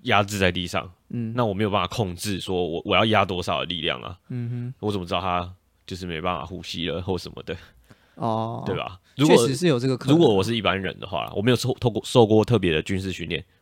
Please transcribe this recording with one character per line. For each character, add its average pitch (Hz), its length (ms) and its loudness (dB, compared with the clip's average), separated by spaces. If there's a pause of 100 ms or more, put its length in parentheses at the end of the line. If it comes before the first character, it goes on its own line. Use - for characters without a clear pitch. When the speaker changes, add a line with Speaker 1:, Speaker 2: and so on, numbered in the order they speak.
Speaker 1:
压 107 200 2
制 101 160 -2
在 92 140 4
地 90 160 -4
上， 90 240 -6 (160)
Speaker 2:
嗯。 117 260 -6
Speaker 1:
那 120 120 0
我 101 80 0
没 98 100 -2
有 104 60 0
办 98 120 2
法 90 60 -2
控 92 260 -2
制 90 280 -6
说 90 260 -2
我， 80 160 -4
我 98 100 0
要 101 120 6
压 104 180 4
多 90 180 -2
少 82 180 -2
的 67 60 -4
力 85 140 -8
量 73 220 -4
啊。 90 260 -14
Speaker 2:
嗯 120 220 -8
哼。 120 320 -8
Speaker 1:
我 104 100 -2
怎 101 80 -2
么 87 60 -8
知 87 80 -6
道 90 80 -2
他 90 280 -4 (380)
就 95 80 -10
是 90 100 -10
没 85 140 -6
办 90 160 -2
法 73 100 -8
呼 87 160 -12
吸 82 280 -6
了 80 120 -4
或 92 160 -2
什 - 140 -10
么 - 120 -16
的？ 82 120 -10 (600)
Speaker 2:
哦。 113 500 -4
Speaker 1:
对 92 100 -4
吧？ 78 240 -8 (160)
如 139 100 2
果 156 120 10
Speaker 2:
确 117 100 6
实 135 80 -2
是 170 120 0
有 131 120 4
这 131 80 -2
个 127 100 0
可 127 120 -6
能。 147 80 8
Speaker 1:
如 170 40 6
果 135 140 8
我 95 80 4
是 117 140 0
一 110 40 -2
般 95 180 2
人 85 200 -6
的 55 80 -12
话 95 160 -4
啦， - 100 -10
我 104 80 -4
没 120 100 4
有 123 40 6
受， 123 200 -2
透 123 140 0
过， 107 140 -4
受 120 240 6
过 107 160 6
特 113 160 2
别 90 140 2
的 78 100 2
军 95 160 -4
事 95 140 -6
训 85 160 -10
练， 82 140 -6 (180)